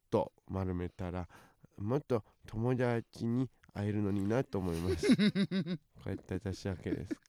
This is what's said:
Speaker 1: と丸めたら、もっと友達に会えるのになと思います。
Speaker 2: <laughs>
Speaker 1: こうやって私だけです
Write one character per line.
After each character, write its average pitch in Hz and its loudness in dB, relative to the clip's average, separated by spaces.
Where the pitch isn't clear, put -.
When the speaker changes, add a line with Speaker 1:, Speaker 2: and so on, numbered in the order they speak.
Speaker 1:
と - 2
丸 95 -2
め 87 -2
た 90 -6
ら、 90 -4
も 107 -2
っ 147 0
と 120 0
友 117 0
達 120 0
に 120 0
会 101 -2
え 107 2
る 104 0
の 101 2
に 98 0
な 120 4
と - -4
思 90 0
い - 0
ま 90 0
す。 415 0
Speaker 2:
<laughs> - -
Speaker 1:
こ 196 2
う - -4
や 98 -2
っ - -10
て - -8
私 92 -6
だ 98 -2
け - -6
で - -4
す - -4